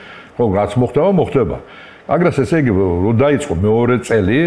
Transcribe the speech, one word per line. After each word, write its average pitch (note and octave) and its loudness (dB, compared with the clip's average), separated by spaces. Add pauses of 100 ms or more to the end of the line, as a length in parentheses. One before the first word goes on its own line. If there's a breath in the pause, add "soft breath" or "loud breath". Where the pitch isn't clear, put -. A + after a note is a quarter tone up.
(320 loud breath)
ხო, B2 -2
რაც G2 0
მოხდება, C#3+ 0
მოხდება. C3+ 0 (480 loud breath)
აგრას, E3 0
ესე C3+ 0
იგი, B2+ 0
რომ F#2+ 0
დაიწყო C3+ 0
მეორე A2+ 2
წელი, A2 0